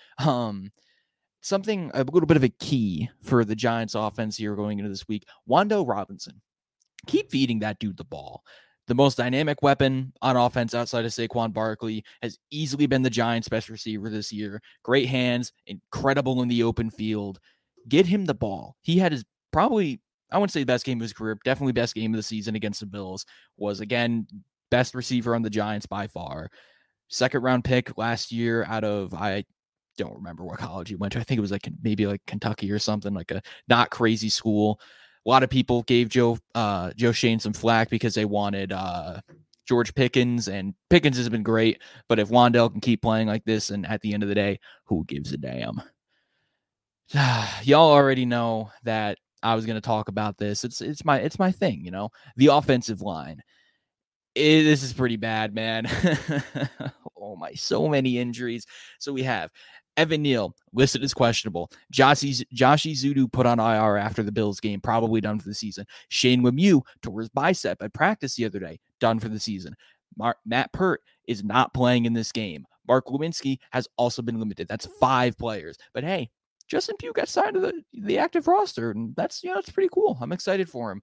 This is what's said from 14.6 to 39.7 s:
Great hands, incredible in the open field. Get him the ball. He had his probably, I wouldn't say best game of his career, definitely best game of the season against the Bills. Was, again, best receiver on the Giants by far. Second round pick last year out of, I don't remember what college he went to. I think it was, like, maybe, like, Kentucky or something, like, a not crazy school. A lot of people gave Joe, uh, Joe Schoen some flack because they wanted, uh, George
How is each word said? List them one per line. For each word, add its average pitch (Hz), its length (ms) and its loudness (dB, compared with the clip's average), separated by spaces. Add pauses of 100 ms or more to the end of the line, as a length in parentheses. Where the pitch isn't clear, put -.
Great 127 240 4
hands, 123 440 0 (140)
incredible 131 800 -2
in 123 40 -2
the 120 140 2
open 113 300 0
field. 104 480 -6 (480)
Get 147 180 6
him 190 200 0
the 147 100 -2
ball. 98 460 -8
He 170 180 2
had 180 140 4
his 120 120 -6 (260)
probably, 190 480 0 (320)
I - 60 0
wouldn't 202 140 0
say 147 120 -2
best 123 220 0
game 123 140 -2
of 113 40 -6
his 113 100 -8
career, 110 300 -6
definitely 131 300 0
best 117 220 0
game 110 180 -2
of 110 40 -2
the 107 60 -4
season 107 320 -6
against 104 260 -6
the 107 40 -10
Bills. 98 400 -10 (320)
Was, 104 220 -4
again, 117 480 -2 (420)
best 123 260 2
receiver 120 380 -2
on 117 80 0
the 110 80 -2
Giants 104 360 -4
by 101 220 -8
far. - 420 -12 (580)
Second 127 340 0
round 127 220 2
pick - 340 0
last 113 340 -4
year 117 340 0
out 110 180 -4
of, 101 300 -2
I 101 320 -4 (520)
don't 92 180 -8
remember 85 280 -14
what 92 140 -10
college 95 320 -10
he 107 60 -8
went 101 180 -4
to. 117 60 -4
I 117 40 -6
think 127 140 0
it 110 40 2
was, 101 100 -2
like, 98 180 -6 (140)
maybe, 107 240 0
like, 101 180 -6
Kentucky 104 460 -6
or 104 80 -2
something, 104 340 -4
like, 90 180 -8
a 95 100 -6 (260)
not 120 240 4
crazy 110 380 0
school. 107 520 0 (440)
A 107 40 -2
lot 127 140 6
of 127 80 -2
people 123 320 2
gave 120 260 2
Joe, 117 300 2 (160)
uh, 98 420 -2
Joe 117 140 4
Schoen 113 280 2
some 107 140 -4
flack 113 380 2
because 113 240 -2
they 107 100 0
wanted, 101 480 -4
uh, 92 480 -8 (460)
George 120 260 0